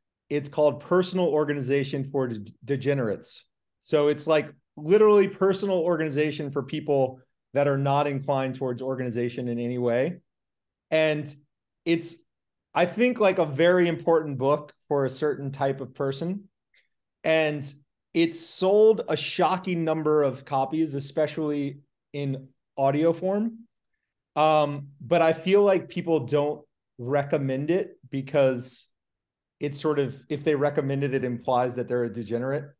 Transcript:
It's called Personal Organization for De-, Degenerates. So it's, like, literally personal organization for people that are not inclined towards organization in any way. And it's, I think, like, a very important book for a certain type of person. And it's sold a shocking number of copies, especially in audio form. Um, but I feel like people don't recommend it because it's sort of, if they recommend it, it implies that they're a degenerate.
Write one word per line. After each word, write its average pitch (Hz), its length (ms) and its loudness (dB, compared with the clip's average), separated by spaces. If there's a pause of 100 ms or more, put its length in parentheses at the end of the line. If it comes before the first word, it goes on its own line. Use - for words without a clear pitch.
(300)
It's 143 200 -4
called 147 320 2
Personal 180 460 0
Organization 139 840 0
for 135 160 0
De-, 104 240 -8 (140)
Degenerates. 123 800 -4 (340)
So 147 300 2
it's, 147 180 -2
like, 151 260 0 (220)
literally 202 540 6
personal 190 480 0
organization 151 720 -2
for 139 120 -4
people 139 580 -2 (320)
that 143 160 2
are 139 80 0
not 139 300 0
inclined 135 480 -2
towards 127 260 -6
organization 123 680 -4
in 120 120 -4
any 120 180 -4
way. 123 400 0 (760)
And 156 420 0 (520)
it's, 170 320 -2 (560)
I 170 120 4
think, 233 360 0
like, 190 180 4
a 165 60 4
very 170 420 4
important 165 500 0
book 143 360 0 (160)
for 143 160 2
a 127 40 0
certain 139 440 -4
type 139 260 -2
of 131 160 -14
person. 160 540 -6 (720)
And 156 380 2 (520)
it's 165 260 0
sold 208 680 4
a 156 80 0
shocking 180 680 -2
number 151 400 2
of 135 220 -2
copies, 143 500 -2
especially 147 840 -4 (340)
in 139 340 -6 (300)
audio 147 340 2
form. 202 540 -4 (720)
Um, 147 520 2 (120)
but 165 200 2
I 160 120 4
feel 190 280 2
like 196 280 2
people 165 320 -2
don't 143 420 -2 (340)
recommend 139 720 -2
it 190 300 -2 (100)
because 135 800 0 (720)
it's 143 200 -6
sort 151 200 0
of, 131 300 -2
if 143 160 -4
they 151 100 4
recommend 139 480 0
it, 131 100 -2
it 127 120 -2
implies 123 500 -2
that 123 140 -6
they're 123 160 0
a 107 80 -6
degenerate. 120 520 -6 (140)